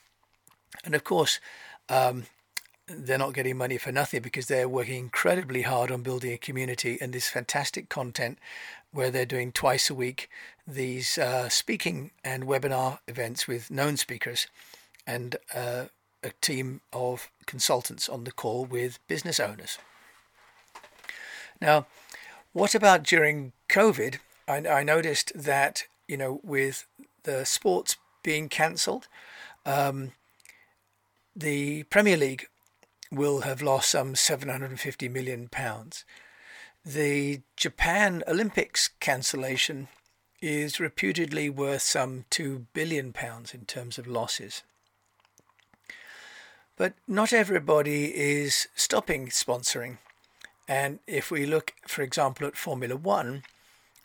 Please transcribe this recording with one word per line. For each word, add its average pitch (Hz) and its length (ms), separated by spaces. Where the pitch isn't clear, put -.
And 151 100
of 147 80
course, - 380
um, 127 360
they're 135 300
not 135 160
getting 131 240
money 127 220
for - 120
nothing, 135 300
because 123 280
they're 127 200
working 127 300
incredibly 131 640
hard 123 280
on 123 120
building 127 320
a 117 40
community 127 640
and 123 140
this 123 160
fantastic - 580
content 123 500
where 131 180
they're 127 140
doing 123 260
twice 135 380
a 147 60
week 127 340
these, 127 500
uh, 127 320
speaking - 640
and 131 220
webinar 131 540
events 120 400
with 117 220
known 143 260
speakers 123 500
and, 120 300
uh, 123 320
a 120 80
team 131 400
of 123 380
consultants - 640
on 131 160
the 123 80
call 120 320
with 123 420
business 160 320
owners. 107 400
Now, 151 260
what 196 220
about 190 300
during 151 480
covid? 156 480
I, 147 180
I 143 160
noticed 156 540
that, 139 480
you 143 80
know, 135 260
with 135 420
the 135 220
sports - 520
being 151 240
cancelled, 170 580
um, 139 480
the 147 480
Premier 202 320
League 135 320
will 139 300
have 135 200
lost 135 280
some 135 260
seven 139 320
hundred 131 220
and 131 100
fifty 131 280
million 127 380
pounds. 117 580
The 143 580
Japan 175 720
Olympics - 720
cancellation 135 880
is 147 380
reputedly 156 720
worth 139 320
some 131 480
two 135 420
billion 151 400
pounds 117 420
in 123 100
terms 120 320
of 123 120
losses. 117 560
But 185 140
not 220 240
everybody 151 840
is 143 600
stopping 143 520
sponsoring. 123 680
And 139 380
if 156 240
we 147 160
look, 156 260
for - 140
example, 135 440
at 143 80
Formula 127 420
One, 147 480